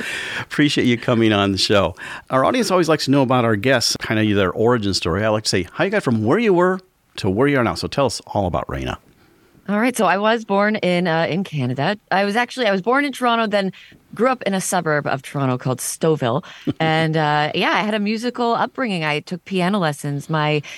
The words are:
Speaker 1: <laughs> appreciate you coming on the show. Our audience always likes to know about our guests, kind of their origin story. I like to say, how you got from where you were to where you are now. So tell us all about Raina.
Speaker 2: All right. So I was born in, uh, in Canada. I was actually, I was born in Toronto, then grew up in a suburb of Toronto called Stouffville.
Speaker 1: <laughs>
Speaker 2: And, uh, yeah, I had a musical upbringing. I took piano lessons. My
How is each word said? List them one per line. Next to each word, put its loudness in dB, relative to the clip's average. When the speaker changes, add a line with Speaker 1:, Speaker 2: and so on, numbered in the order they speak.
Speaker 1:
<laughs> -8
appreciate 0
you 2
coming 2
on 2
the -2
show. 2
Our 2
audience 0
always 2
likes 0
to 2
know 4
about 2
our 2
guests, 0
kind -2
of 2
their 2
origin 2
story. -2
I 0
like 0
to -4
say, 0
how 0
you 0
got 0
from 0
where 2
you 4
were 2
to -2
where 2
you 2
are 2
now. 0
So -6
tell 0
us -4
all -2
about -2
Raina. -6
Speaker 2:
All 0
right. 0
So 2
I 2
was 0
born 2
in, 0
uh, 2
in -2
Canada. -2
I 2
was -2
actually, -2
I 2
was 0
born 2
in -4
Toronto, 0
then 0
grew 2
up -2
in -2
a -2
suburb 0
of -2
Toronto -2
called -2
Stouffville. 0
Speaker 1:
<laughs> -6
Speaker 2:
And, 2
uh, 2
yeah, 0
I 0
had -2
a 0
musical -2
upbringing. -2
I -2
took -10
piano 0
lessons. -4
My 0